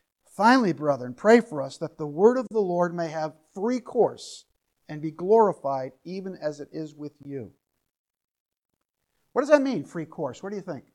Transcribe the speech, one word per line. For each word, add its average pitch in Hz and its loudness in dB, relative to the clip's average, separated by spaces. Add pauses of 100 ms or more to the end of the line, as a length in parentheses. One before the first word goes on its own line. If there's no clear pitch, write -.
(240)
"Finally, 226 4
brethren, 131 -2
pray 226 6
for 151 -6
us 135 -10
that - -10
the 156 -6
word 202 4
of 233 -4
the 214 -2
Lord 175 0
may 170 -4
have 156 -6 (200)
free 226 -2
course - -2 (440)
and 151 -12
be 160 -6
glorified 156 0 (120)
even 185 -12
as 147 -8
it 139 -14
is 156 -10
with 147 -14 (120)
you." 139 -10 (1800)
What 254 0
does 285 0
that 294 6
mean, 247 -2
free 160 -10
course? 135 -8
What 196 -10
do 208 -8
you 185 -10
think? 147 -10 (100)